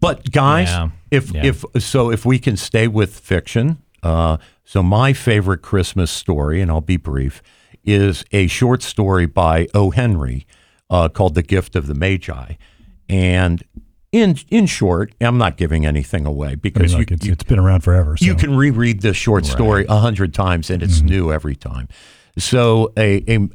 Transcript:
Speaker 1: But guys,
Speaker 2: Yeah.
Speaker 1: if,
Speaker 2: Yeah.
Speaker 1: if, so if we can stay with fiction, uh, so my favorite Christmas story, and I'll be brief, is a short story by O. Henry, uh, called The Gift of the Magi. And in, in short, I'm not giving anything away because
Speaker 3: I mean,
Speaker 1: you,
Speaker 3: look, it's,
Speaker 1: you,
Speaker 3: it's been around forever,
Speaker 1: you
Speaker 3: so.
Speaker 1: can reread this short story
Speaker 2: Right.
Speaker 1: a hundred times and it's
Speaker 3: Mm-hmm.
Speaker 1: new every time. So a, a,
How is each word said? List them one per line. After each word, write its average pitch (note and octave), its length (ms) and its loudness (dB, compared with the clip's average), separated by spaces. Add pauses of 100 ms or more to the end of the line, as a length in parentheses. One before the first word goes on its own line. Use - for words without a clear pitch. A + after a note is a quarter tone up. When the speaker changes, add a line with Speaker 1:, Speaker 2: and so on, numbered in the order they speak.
Speaker 1:
But E3 320 -2
guys, D3 360 2
Speaker 2:
Yeah. E2+ 200 -2 (220)
Speaker 1:
if, C3 220 0
Speaker 2:
Yeah. D2+ 140 -2
Speaker 1:
if, B2+ 180 -2 (140)
so A#2+ 320 0
if G#2+ 160 -2
we B2+ 120 2
can A2 180 -2
stay A2+ 320 0
with G#2 300 -2
fiction, A#2+ 600 -2 (240)
uh, E2 340 0 (280)
so - 180 -2
my A2 300 2
favorite G#2 500 0
Christmas F#2 480 -2
story, D#2 500 -2
and F2 100 0
I'll D#2+ 100 0
be E2 160 -2
brief, C#2 460 -6 (420)
is G2+ 480 0
a G2 140 2
short B2 360 0
story F#2+ 440 0
by E2 480 0
O. G2+ 160 2
Henry, D2+ 560 -2 (440)
uh, E2+ 180 2
called F#2 260 0
The E2+ 80 0
Gift - 340 -4
of D2 100 -4
the C#2+ 80 -6
Magi. D#2 600 -6 (540)
And F2+ 540 0 (500)
in, G3+ 260 2 (120)
in A3 160 2
short, F#2 540 -2
I'm A#2+ 180 0
not F2+ 180 0
giving D#2 300 0
anything D2 400 -2
away C#2+ 300 -6
because - 240 -2
Speaker 3:
I - 20 4
mean, F2 80 4
Speaker 1:
you, E2+ 80 2
Speaker 3:
look, D2+ 140 -2
it's, F2+ 140 -4
Speaker 1:
you, G2 60 0
Speaker 3:
it's - 120 -4
been A2+ 160 2
around F#2 220 4
forever, E2+ 380 2
Speaker 1:
you F#3 120 2
Speaker 3:
so. - 60 0
Speaker 1:
can C#3 180 0
reread A#2 460 0
this G#2 140 0
short G2 300 2
story G2+ 360 2
Speaker 2:
Right. - 140 -4
Speaker 1:
a - 40 4
hundred G2 340 0
times F2+ 340 -2
and F2 140 -4
it's E2+ 160 2
Speaker 3:
Mm-hmm. D2+ 100 4
Speaker 1:
new F2 240 0
every D2 240 -4
time. B1+ 320 -12 (500)
So A2+ 580 2
a, G#2 320 0
a, G#2 260 2